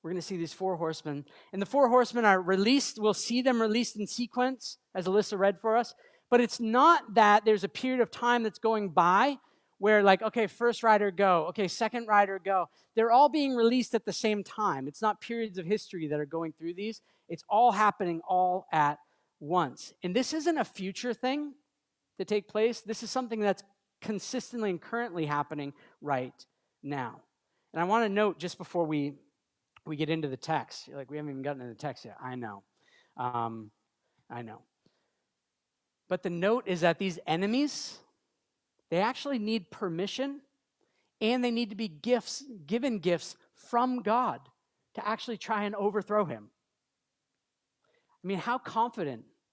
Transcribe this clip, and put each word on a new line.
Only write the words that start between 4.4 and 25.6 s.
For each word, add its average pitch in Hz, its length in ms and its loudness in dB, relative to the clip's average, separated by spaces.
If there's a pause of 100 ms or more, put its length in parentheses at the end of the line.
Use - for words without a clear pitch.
as 180 120 -4
Alyssa 202 300 0
read 196 240 2
for 220 160 0
us. 240 160 -2 (380)
But 247 100 8
it's 240 200 -2
not 247 540 4
that 214 300 8
there's 214 200 4
a 190 40 -6
period 254 320 -4
of 220 120 2
time 240 320 0
that's 214 160 -6
going 214 300 0
by 185 480 4 (400)
where, 208 260 6
like, 190 180 8
okay, 220 240 0
first 240 360 -2
rider, 208 280 6
go. 175 380 4
Okay, 185 200 -2
second 233 380 -4
rider, 202 320 4
go. 180 300 0 (260)
They're 226 160 2
all 269 180 8
being 277 260 0
released 240 400 2
at 214 100 0
the 190 80 -6
same 208 320 -2
time. 151 420 -2
It's 147 160 -8
not 214 180 -2
periods 226 380 -6
of 165 80 -8
history 185 400 -4
that 147 140 -2
are 151 40 -2
going 160 280 -6
through 170 220 -10
these. 208 280 -8 (260)
It's 170 200 -10
all 226 240 6
happening 190 540 2
all 185 460 2
at 151 260 2 (420)
once. 151 520 -2 (100)
And 180 120 -6
this 254 180 -2
isn't 320 240 -2
a 240 80 -2
future 196 480 -8
thing 277 420 -4 (640)
to 190 60 -6
take 208 240 -2
place. 220 320 0
This 208 220 -10
is 220 80 -10
something 233 300 -4
that's 202 240 0 (360)
consistently 220 720 -6
and 170 100 -4
currently 170 460 -6
happening 147 480 -4 (260)